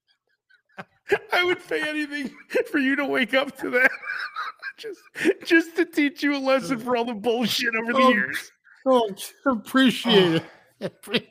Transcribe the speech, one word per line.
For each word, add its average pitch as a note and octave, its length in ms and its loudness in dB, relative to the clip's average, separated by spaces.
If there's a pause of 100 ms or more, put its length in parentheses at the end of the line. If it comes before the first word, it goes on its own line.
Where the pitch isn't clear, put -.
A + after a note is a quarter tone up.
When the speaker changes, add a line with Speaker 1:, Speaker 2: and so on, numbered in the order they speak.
(1300)
Speaker 1:
I F4+ 120 2
would F4+ 220 -4
pay D#4 220 -4
anything D4 420 -6 (400)
for - 80 -2
you C4+ 180 2
to C#4+ 100 2
wake C4 280 0
up C4+ 240 0
to - 120 -6
that. B3+ 260 4
<laughs> - 40 -20 (800)
Just, - 220 -14 (440)
just E4 320 2
to E4+ 80 2
teach D4 380 -2
you C#4+ 120 0
a C#4 40 -2
lesson C4 400 0
for B3 180 -2
all A#3 80 0
the B3 100 -6
bullshit A#3 640 -2
over A3+ 160 -2
the C4 80 2
Speaker 2:
Oh, B3 80 6
Speaker 1:
years. C#3 420 -2 (360)
Speaker 2:
oh, A#3+ 240 4 (360)
appreciate A3 960 4 (380)
Speaker 1:
Oh. F#3 80 -6 (220)
Speaker 2:
it. - 200 -4